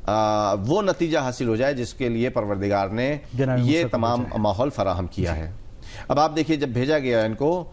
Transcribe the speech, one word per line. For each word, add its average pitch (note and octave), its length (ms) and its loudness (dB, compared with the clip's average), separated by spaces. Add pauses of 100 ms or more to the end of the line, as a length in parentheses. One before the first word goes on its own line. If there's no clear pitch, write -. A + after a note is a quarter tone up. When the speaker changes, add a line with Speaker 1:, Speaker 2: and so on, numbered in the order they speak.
Speaker 1:
آ، G#2+ 480 2
وہ A#2 280 0
نتیجہ E3+ 360 0
حاصل B2+ 300 -2
ہو A2+ 80 2
جائے C3+ 180 2
جس B2 200 -6
کے B2 160 -2
لیے A#2 200 0
پروردگار G2+ 580 0
نے B2+ 300 -2 (160)
Speaker 2:
جناب B2+ 260 0
موسیٰ B2 140 4
Speaker 1:
یہ E3 100 2
Speaker 2:
کو C3+ 40 0
Speaker 1:
تمام A#2+ 320 0
Speaker 2:
بھیجا - 160 -4
ہے۔ A2 60 -2
Speaker 1:
ماحول G#2+ 280 2
فراہم F#2+ 380 -2
کیا F2 260 -2
Speaker 2:
جی۔ D#2 80 -4
Speaker 1:
ہے؟ E2 100 -6 (560)
اب C3+ 120 2
آپ D#3 160 4
دیکھیے، D#3 220 0
جب C#3+ 100 -2
بھیجا C3 320 2
گیا A#2+ 240 2
ان A2 100 0
کو D#3+ 400 0